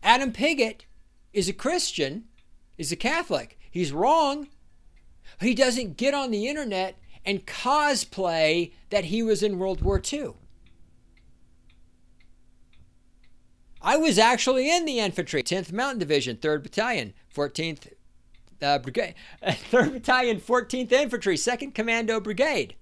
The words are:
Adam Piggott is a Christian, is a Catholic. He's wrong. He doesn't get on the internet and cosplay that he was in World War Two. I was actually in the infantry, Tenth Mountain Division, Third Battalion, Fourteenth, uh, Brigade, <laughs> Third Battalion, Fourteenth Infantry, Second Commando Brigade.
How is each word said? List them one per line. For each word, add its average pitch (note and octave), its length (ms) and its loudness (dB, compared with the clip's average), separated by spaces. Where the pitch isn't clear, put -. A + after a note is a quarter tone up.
Adam B3 300 4
Piggott A#3+ 500 0
is F#3+ 160 0
a G3 60 -4
Christian, A3 720 -2
is D#3 160 -6
a E3+ 40 -6
Catholic. A#3+ 640 -2
He's F3 200 -2
wrong. C#4 580 2
He A#3 140 2
doesn't A#3+ 420 0
get C4+ 160 0
on C#4 180 0
the G#3+ 160 -2
internet A3+ 520 -4
and G3 220 -4
cosplay F3 1300 0
that G3+ 160 0
he G#3 160 -2
was A3 200 2
in G3+ 160 0
World F#3 220 -2
War F#3+ 180 2
Two. C#4 380 -6
I B3 140 4
was D#4 220 4
actually B3+ 520 4
in E4+ 140 2
the C#4 140 -2
infantry, E3+ 440 -2
Tenth F3 300 -4
Mountain B3 280 -4
Division, C#3 360 0
Third D3+ 260 -2
Battalion, E3 520 -4
Fourteenth, D3 580 -6
uh, C#3+ 180 2
Brigade, C3 360 -4
<laughs> - 60 -2
Third B3+ 220 4
Battalion, B3+ 460 0
Fourteenth B3 540 -2
Infantry, A#3 440 2
Second B3 380 -4
Commando A3+ 460 0
Brigade. G#3+ 600 -2